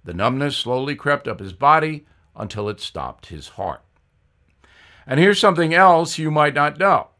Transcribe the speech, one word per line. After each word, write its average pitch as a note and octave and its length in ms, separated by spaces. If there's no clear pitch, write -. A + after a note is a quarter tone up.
The E2+ 120
numbness C3 420
slowly C3 380
crept C#3+ 320
up G2+ 140
his F#2+ 120
body D#3 540
until G#2 340
it G#2 100
stopped - 480
his D2+ 220
heart. F#2 340
And C3+ 140
here's G3 180
something E3+ 380
else E3+ 420
you D#3 140
might D3 240
not D3 240
know. F#3 300